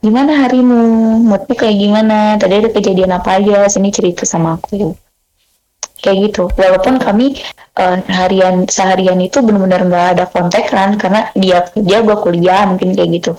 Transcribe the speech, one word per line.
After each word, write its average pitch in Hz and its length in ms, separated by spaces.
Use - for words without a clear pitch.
"Gimana 277 400
harimu? 247 360
Moodmu 226 320
kayak 214 240
gimana? 214 560
Tadi 196 240
ada 220 120
kejadian 190 440
apa 190 240
aja? 202 320
Sini 202 240
cerita 180 320
sama 165 320
aku." 196 360
Kayak 196 140
gitu. 208 120
Walaupun 277 400
kami, 247 400
eh, 180 180
harian, 185 560
seharian 185 560
itu 185 160
benar-benar 190 480
nggak 175 200
ada 180 80
kontekan 196 720
karena 202 400
dia 180 240
kerja, 190 400
gue 208 160
kuliah, 180 480
mungkin 185 240
kayak 180 200
gitu. 170 160